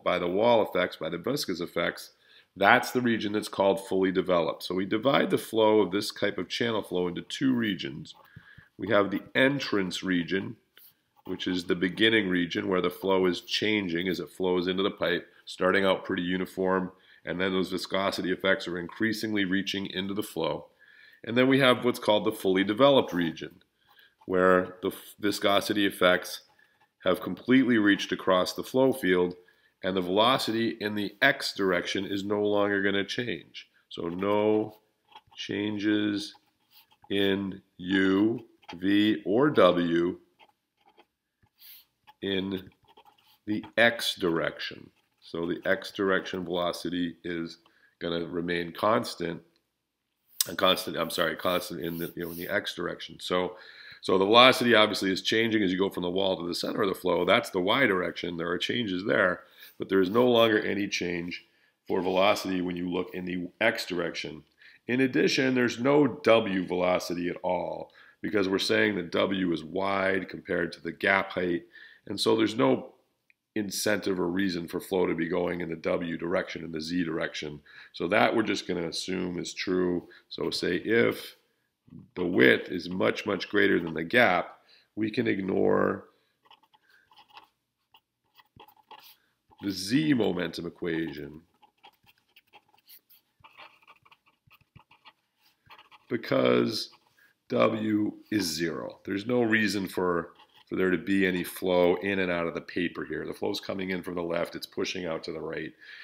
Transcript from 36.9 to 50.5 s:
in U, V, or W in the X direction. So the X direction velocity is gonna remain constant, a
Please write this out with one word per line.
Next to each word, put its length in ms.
in 520
U, 640
V, 500
or 260
W 680
in 480
the 180
X 380
direction. 760
So 260
the 180
X 280
direction 520
velocity 800
is 360
gonna 260
remain 460
constant, 720
a 80